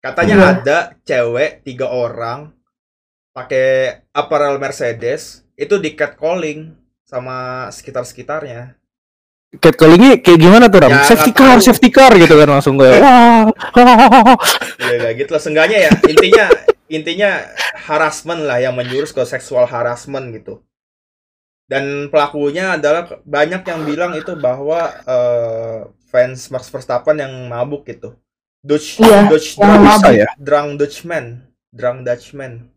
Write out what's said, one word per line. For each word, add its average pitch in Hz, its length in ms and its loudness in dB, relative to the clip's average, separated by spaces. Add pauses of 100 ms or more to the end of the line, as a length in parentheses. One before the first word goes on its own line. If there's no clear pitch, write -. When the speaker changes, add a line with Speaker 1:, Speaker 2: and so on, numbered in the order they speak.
Speaker 1:
Katanya 170 320 -2
Speaker 2:
Iya. 196 180 4
Speaker 1:
ada 160 260 -4 (260)
cewek 123 580 -4
tiga 131 240 -12
orang 120 640 -10 (800)
pakai 131 800 -4
apparel 143 480 -4
Mercedes 127 960 -10
itu 147 220 -6
di 156 160 -6
catcalling 156 800 -8 (320)
sama 127 680 -14
sekitar-sekitarnya. 127 1080 -14 (720)
Speaker 3:
Catcallingnya 180 720 4
kayak 175 160 4
gimana 190 280 6
tuh, 190 120 4
Ram? 131 140 4
Speaker 1:
Ya, 139 100 2
Speaker 3:
"Safety 156 320 2
Speaker 1:
nggak - 60 0
Speaker 3:
car, 262 160 6
Speaker 1:
tahu. 196 100 4
Speaker 3:
safety 247 240 2
car," 262 240 6
gitu 165 220 6
kan 151 120 6
langsung 139 280 0
kayak, 135 240 6
"Wah, 233 420 6 (320)
wah, 247 220 6
wah, 240 260 6
wah." 233 160 4 (400)
Speaker 1:
Ya, - 220 -6
nggak 113 180 -6
gitu 139 140 -8
lah. 151 100 -4
Seenggaknya 165 380 0
ya, 160 120 2 (120)
intinya, 403 400 4 (260)
<laughs> - 220 -6
intinya 170 380 -4 (500)
harassment 156 600 -6
lah 131 200 -4
yang 127 180 -6
menjurus 131 320 -8
ke - 140 -10
seksual 123 420 -4
harassment 120 640 -10
gitu. 107 320 -20 (1000)
Dan 143 440 -10
pelakunya 151 680 -4
adalah 156 280 -4
ke-, - 160 -20
banyak 151 420 -6
yang 170 200 -12
bilang 160 320 -8
itu 156 200 -12
bahwa, 143 680 -6
eh, 117 760 -6 (280)
fans 127 420 -4
Max 127 200 -14
Verstappen 135 500 -6
yang 135 140 -12 (140)
mabuk 123 380 -10
gitu. - 320 -20 (440)
Dutch, 147 380 -8
Speaker 2:
Iya, 208 280 4
Speaker 1:
Dutch 156 280 -2
Speaker 2:
yang 202 220 2
Speaker 1:
drunk, 202 100 6
Speaker 2:
mabuk. 202 280 4
Speaker 3:
Ya? 107 220 0
Speaker 1:
drunk 147 400 -4
Dutchman, 143 500 -10 (420)
drunk 123 340 -10
Dutchman. 123 500 -12 (240)